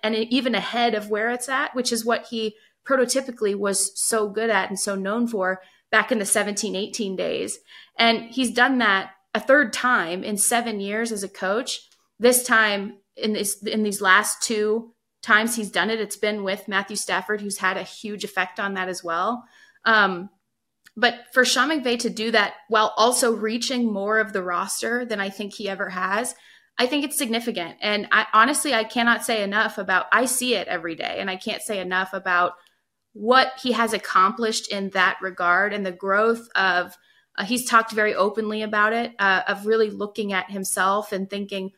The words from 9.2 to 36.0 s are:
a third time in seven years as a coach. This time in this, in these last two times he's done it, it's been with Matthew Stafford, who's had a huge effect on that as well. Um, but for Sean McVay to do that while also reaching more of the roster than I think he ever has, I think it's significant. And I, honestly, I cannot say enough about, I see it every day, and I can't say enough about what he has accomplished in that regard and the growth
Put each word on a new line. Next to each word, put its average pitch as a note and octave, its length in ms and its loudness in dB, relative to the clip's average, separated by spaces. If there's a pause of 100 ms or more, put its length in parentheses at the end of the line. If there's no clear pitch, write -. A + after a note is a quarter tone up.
a G#3+ 60 0
third C4 320 4
time F#3 540 0
in G#3 100 -4
seven A3+ 460 0
years A3 320 -4
as G3 100 -6
a F#3+ 60 -6
coach. - 580 -4 (320)
This B3 240 4
time G#3+ 540 2 (180)
in G#3+ 160 -2
this, G3+ 320 -4
in A3 200 0
these G3 180 -2
last G3+ 400 4
two G#3+ 520 0 (280)
times A3+ 340 4
he's G#3 160 -4
done F#3 180 0
it, A3 120 -2
it's G3+ 160 -8
been G#3 260 -2
with G3 240 -4
Matthew G3+ 300 -4
Stafford, G3 420 -2
who's G3+ 200 -8
had F#3+ 180 0
a E3+ 60 -6
huge G#3 420 -10
effect F#3 340 -4
on G3 140 -4
that F#3 160 -4
as F3+ 140 -8
well. F#3 420 -2 (400)
Um, G3+ 440 4 (680)
but A#3 180 2 (160)
for B3 140 4
Sean B3+ 240 2
McVay B3+ 300 0
to A#3 100 -2
do A3 220 -4
that G#3 240 4 (120)
while G#3+ 300 2
also A#3+ 360 4
reaching A#3 580 -2
more G#3 280 0
of G#3 140 -2
the F#3+ 100 -4
roster G3+ 640 -4
than G#3+ 160 -4
I G3 80 -6
think G3+ 240 -8
he G3 160 -8
ever F#3+ 200 -6
has, F#3+ 460 -2 (420)
I B3 80 2
think C#4+ 200 0
it's D4 120 -6
significant. A3+ 600 -4
And G#3 320 -2
I, G#3+ 220 4
honestly, C#4+ 400 4
I A3 100 2
cannot A#3 400 2
say A3 180 0
enough G#3 360 -2
about, F#3+ 340 0
I A3+ 140 6
see B3 300 0
it F3+ 120 -2
every E3 280 -4
day, - 240 -6
and G3 100 -4
I F#3+ 80 -6
can't - 240 -8
say G#3 180 -6
enough F#3 340 -2
about F3+ 420 0 (580)
what A#3 480 4
he B3 100 0
has A3 220 0
accomplished A3 760 0
in G3 200 -4
that F#3 320 2
regard F#3 500 0
and G3+ 140 -4
the F#3 80 -4
growth G#3 640 0